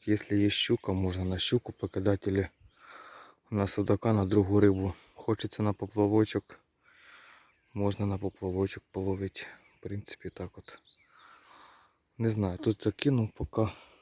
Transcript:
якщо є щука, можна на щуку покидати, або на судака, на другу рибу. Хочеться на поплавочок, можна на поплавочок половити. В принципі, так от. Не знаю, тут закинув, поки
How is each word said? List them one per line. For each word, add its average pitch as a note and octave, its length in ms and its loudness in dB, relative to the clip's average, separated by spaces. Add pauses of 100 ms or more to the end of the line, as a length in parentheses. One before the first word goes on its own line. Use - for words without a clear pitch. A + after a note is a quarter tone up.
якщо G#2+ 280 0
є G2+ 160 4
щука, - 420 0
можна F#2 320 -2
на F#2 140 -2
щуку - 340 -2
покидати, G2 580 -2
або F#2+ 180 0 (1080)
на G2+ 100 2
судака, G#2 460 2
на G2+ 120 4
другу G2+ 360 4
рибу. F#2+ 340 4 (200)
Хочеться - 480 -4
на G#2 100 2
поплавочок, G#2 880 0 (1120)
можна G2+ 320 -2
на G2 120 -4
поплавочок F#2+ 720 -4
половити. F#2+ 560 -6 (300)
В - 60 -20
принципі, G2+ 480 -10
так - 280 -12
от. - 200 -20 (1400)
Не A#2 120 2
знаю, G2 280 0
тут - 260 -2
закинув, A#2 460 0
поки - 380 -2 (340)